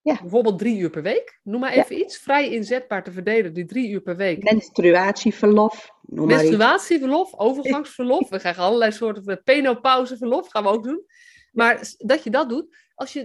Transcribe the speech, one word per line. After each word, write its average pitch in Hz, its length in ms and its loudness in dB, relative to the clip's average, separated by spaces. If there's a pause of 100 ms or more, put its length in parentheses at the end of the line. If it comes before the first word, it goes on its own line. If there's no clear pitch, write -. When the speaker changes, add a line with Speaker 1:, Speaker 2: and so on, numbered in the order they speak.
Speaker 1:
Ja. 285 200 -2
Speaker 2:
Bijvoorbeeld 196 380 0
drie 220 180 -2
uur 170 120 -4
per 160 140 -8
week, - 400 -6
noem 214 160 -8
maar 262 160 -4
Speaker 1:
Ja. 269 80 6
Speaker 2:
even - 160 -6
iets. - 180 -6
Vrij 277 340 0
inzetbaar 220 520 -6
te 185 80 -14
verdelen, 185 420 -2
die 170 120 -8
drie 233 240 -6
uur 202 120 -6
per 175 140 -6
week. 190 280 -2
Speaker 1:
Menstruatieverlof, 208 1500 2 (100)
noem - 260 -6
maar - 80 6
iets. 156 80 4
Speaker 2:
Menstruatieverlof, 277 920 2
overgangsverlof. 269 960 -2
We 190 100 -6
krijgen 180 240 -4
allerlei 220 280 2
soorten 214 320 -6
van 196 200 -8
penopauzeverlof, 254 1040 0
gaan 208 140 0
we 196 60 4
ook 220 140 0
doen. 302 240 -8
Speaker 1:
Ja. - 40 -20 (400)
Speaker 2:
Maar 233 340 0
s-, - 120 -16
dat 254 260 0
je 226 60 -8
dat 254 200 0
doet, 277 280 -8 (180)
als 269 180 -12
je 294 120 -8